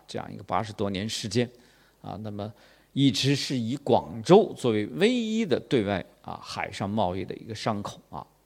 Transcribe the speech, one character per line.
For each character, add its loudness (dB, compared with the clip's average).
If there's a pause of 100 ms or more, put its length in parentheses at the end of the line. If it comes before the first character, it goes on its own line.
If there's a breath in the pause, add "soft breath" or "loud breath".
这 -10
样 -10
一 -14
个 -14
八 0
十 -8
多 -2
年 -4
时 -6
间 0 (520 soft breath)
啊， -10
那 -10
么 -8 (420 soft breath)
一 6
直 2
是 -4
以 -2
广 0
州 8
作 0
为 2 (100)
唯 4
一 0
的 0
对 2
外 0 (180)
啊， -10
海 -8
上 -4
贸 0
易 -4
的 -8
一 -14
个 -10
商 -4
口 -10 (100)
啊， -12 (200)